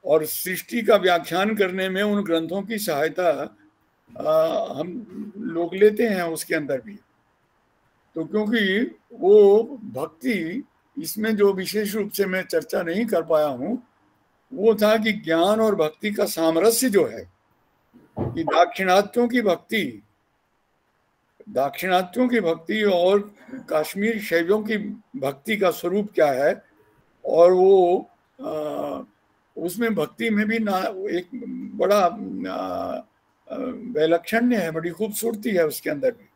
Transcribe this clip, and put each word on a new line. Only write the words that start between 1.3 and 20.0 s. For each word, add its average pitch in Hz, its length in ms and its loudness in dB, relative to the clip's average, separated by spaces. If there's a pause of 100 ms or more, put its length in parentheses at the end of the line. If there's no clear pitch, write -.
करने 190 340 0
में 190 140 -2
उन 202 200 0
ग्रंथों 165 380 -2
की 208 160 -6
सहायता, 160 800 -2 (640)
अ, - 100 -6 (460)
हम 170 340 -10 (300)
लोग 165 380 -6
लेते 214 280 4
हैं 190 200 -2
उसके 165 320 -4
अंदर 139 260 -4
भी। 104 180 -18 (1160)
तो 160 100 -4
क्योंकि 208 560 0 (320)
वो 220 500 8 (200)
भक्ति, 165 800 -4 (380)
इसमें 214 340 -4
जो 202 180 4
विशेष 196 420 -4
रूप 208 160 -4
से 196 140 0
मैं 185 180 -2
चर्चा 180 400 -4
नहीं 180 220 -2
कर 185 160 0
पाया 151 260 2
हूँ, 143 360 -4 (680)
वो 202 220 4
था 214 220 4
कि 220 140 0
ज्ञान 180 480 2
और 220 160 2
भक्ति 165 360 -2
का 208 140 -2
सामरस्य 175 640 2
जो 190 160 4
है, 95 260 -12 (880)
कि 143 240 -4
दाक्षिणात्यों 185 840 2
की 240 140 0
भक्ति, 170 640 -4 (1500)